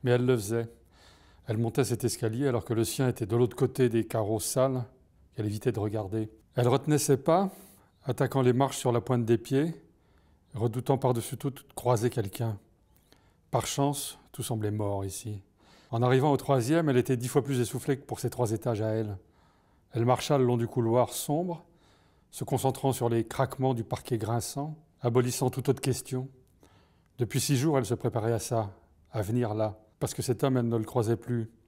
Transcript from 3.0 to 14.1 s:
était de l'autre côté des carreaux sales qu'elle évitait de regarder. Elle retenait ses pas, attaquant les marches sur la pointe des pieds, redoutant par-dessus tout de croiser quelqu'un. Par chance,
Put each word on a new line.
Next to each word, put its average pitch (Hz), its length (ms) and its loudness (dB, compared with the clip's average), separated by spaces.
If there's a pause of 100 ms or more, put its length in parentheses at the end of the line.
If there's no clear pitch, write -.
était 120 180 -2
de 110 100 -2
l'autre 120 200 2
côté 127 340 2
des 113 160 2
carreaux 110 340 -2
sales 127 460 0 (500)
qu'elle 104 120 -4
évitait 107 240 -2
de 104 80 -6
regarder. 107 500 -4 (260)
Elle 123 120 2
retenait 135 320 2
ses 139 180 2
pas, 180 320 2 (560)
attaquant 135 360 0
les 123 120 6
marches 135 240 0
sur 127 140 0
la 117 100 2
pointe 120 240 0
des 113 120 4
pieds, 143 360 0 (800)
redoutant 123 440 0
par-dessus 123 400 0
tout 139 120 -4
de 127 100 -10 (160)
croiser 120 340 2
quelqu'un. 110 480 -4 (920)
Par 120 140 0
chance, - 540 -2 (120)